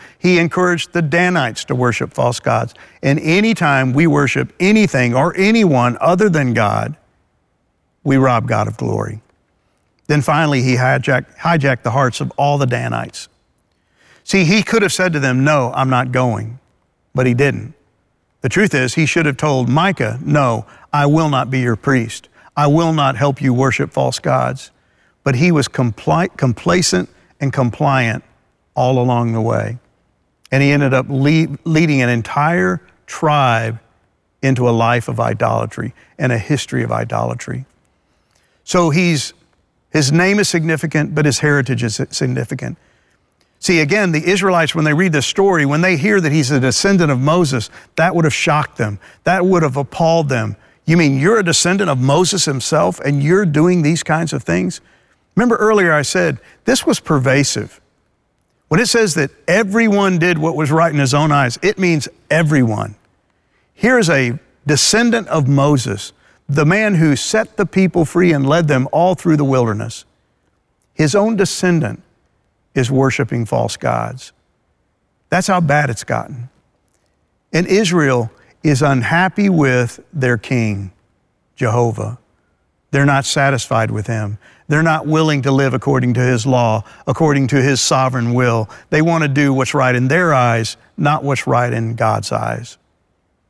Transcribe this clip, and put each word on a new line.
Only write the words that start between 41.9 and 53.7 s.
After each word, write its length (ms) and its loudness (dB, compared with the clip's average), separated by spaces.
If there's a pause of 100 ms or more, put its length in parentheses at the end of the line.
significant. 640 -6 (800)
See, 220 0
again, 320 0
the 120 -2
Israelites, 520 0
when 100 0
they 80 0
read 180 0
this 140 0
story, 400 2
when 160 0
they 160 2
hear 240 2
that 100 -2
he's 200 0
a 80 2
descendant 500 2
of 100 0
Moses, 520 0 (240)
that 200 0
would 100 2
have 80 0
shocked 440 -2
them. 220 -4 (240)
That 200 0
would 200 2
have 120 -2
appalled 540 0
them. 260 -4 (300)
"You 120 2
mean 200 2
you're 220 2
a 40 0
descendant 460 0
of 80 -2
Moses 480 2
himself 540 -2
and 240 -2
you're 240 2
doing 340 2